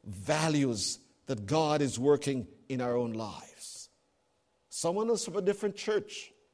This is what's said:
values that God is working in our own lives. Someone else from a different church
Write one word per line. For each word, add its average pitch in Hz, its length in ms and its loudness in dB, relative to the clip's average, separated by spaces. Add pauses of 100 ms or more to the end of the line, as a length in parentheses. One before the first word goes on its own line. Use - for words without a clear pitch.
values 135 960 0 (280)
that 107 180 -4
God 151 360 2
is 117 160 0
working 139 500 4 (200)
in 127 140 -2
our 123 140 0
own 120 180 0
lives. - 760 -10 (800)
Someone 202 400 0
else 226 160 2
from 175 120 -4
a 202 40 0
different 202 340 0
church - 560 -4 (220)